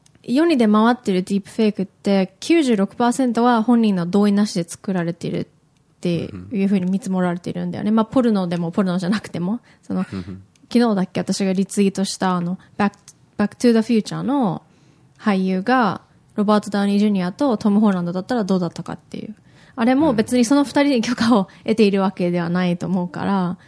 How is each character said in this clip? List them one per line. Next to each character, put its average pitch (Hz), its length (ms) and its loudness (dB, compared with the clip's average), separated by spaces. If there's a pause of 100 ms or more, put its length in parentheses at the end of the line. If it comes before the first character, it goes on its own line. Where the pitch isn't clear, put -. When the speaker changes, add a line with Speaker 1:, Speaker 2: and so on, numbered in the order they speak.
(220)
Speaker 1:
世 277 220 0
に 330 120 2
出 233 120 4
回 214 260 4
っ - 20 -4
て 214 160 -4
る 185 120 0
デ 202 100 -4
ィ 202 40 0
ー 190 40 -4
プ - 80 -20
フ - 120 -2
ェ 220 40 4
イ 208 60 2
ク 196 100 -6
っ 185 40 -4
て、 196 520 -2
九 330 240 2
十 247 140 2
六 196 180 -2
パ 240 140 0
ー 247 40 0
セ 262 140 0
ン 240 60 0
ト 233 100 0
は 240 220 4
本 233 180 4
人 208 140 2
の 170 100 -2
同 202 220 2
意 202 40 4
な 208 140 2
し - 80 -8
で 170 80 -2
作 - 300 -8
ら 180 100 -2
れ 170 100 -4
て - 140 -10
い 156 60 -4
る 165 80 -4
っ - 600 -16
て 175 160 -2
い 160 480 -4
う - 20 2
風 196 140 2
に 180 100 -2
見 190 80 0
積 190 120 -6
も 185 100 0
ら 180 120 0
れ 175 60 -6
て - 120 -10
い - 20 -8
る 175 140 -6
ん 175 40 -6
だ - 80 -8
よ - 60 -8
ね。 208 60 0
Speaker 2:
う - 20 2
ん。 220 40 2
Speaker 1:
ま 220 60 2
あ、 214 40 0
ポ 262 160 0
ル 233 100 2
ノ 190 160 -2
で 175 80 -2
も 170 140 -4
ポ 208 120 -2
ル 185 60 0
ノ 180 100 -2
じ 180 80 -4
ゃ - 20 -2
な 202 120 0
く - 80 -18
て - 100 -10
も。 185 220 -4 (220)
そ - 120 -8
の、 185 60 -2
Speaker 2:
う - 160 -6
ん。 92 260 -10 (300)
Speaker 1:
昨 233 180 4
日 208 40 2
だ 190 80 0
っ 190 100 -2
け、 180 80 -4
私 196 240 -4
が 190 80 0
リ 190 120 0
ツ 202 180 -2
イ 196 60 4
ー - 20 2
ト 190 140 -4
し - 120 -8
た、 185 200 0
あ 175 40 -2
の、 175 180 -4 (180)
バ 202 140 0
ッ - 20 -20
ク、 - 60 -20 (380)
バ 214 100 0
ッ - 20 -4
ク - 80 -10
ト 247 120 2
ゥ - 20 6
ー 233 40 4
ザ 226 80 4
フ 214 60 -4
ュ 233 100 2
ー 208 40 0
チ - 120 -10
ャ 160 60 -6
ー - 20 -6
の 214 400 -2 (560)
俳 190 260 0
優 185 180 -2
が、 240 400 0 (320)
ロ 208 100 -2
バ 208 120 4
ー 208 40 4
ト・ 202 100 -10
ダ 202 120 -2
ウ 202 40 0
ニ 202 100 2
ー・ - 20 2
ジ 208 80 4
ュ - 40 2
ニ 190 120 0
ア 180 100 -4
と 262 240 0
ト 208 140 0
ム・ 202 100 4
ホ 208 120 4
ラ 180 80 -2
ン 175 40 -4
ド 175 80 -6
だ 185 80 -4
っ 185 40 -10
た 254 100 -4
ら 233 100 0
ど 190 120 0
う - 20 0
だ 180 80 -2
っ 160 60 -6
た 170 100 -12
か - 120 -10
っ - 40 -16
て - 200 -16
い - 80 -12
う。 214 80 -14 (420)
あ 240 80 -2
れ 254 100 2
も 285 200 2
別 220 220 -2
に 247 80 4
そ 254 100 2
の 285 100 4
二 - 60 -8 (120)
人 - 20 4
に 277 180 2
許 240 120 -2
可 233 240 2
を 190 100 -2 (160)
得 220 120 0
て 226 80 6
い 202 60 4
る 196 100 0
わ 190 120 0
け 175 180 -2
で 175 100 0
は 170 80 -4
な 180 180 0
い 175 120 0
と 180 80 -8
思 180 180 -2
う 175 40 -8
か - 160 -8
ら、 185 240 0
Speaker 2:
う 180 40 -4
ん。 185 140 -10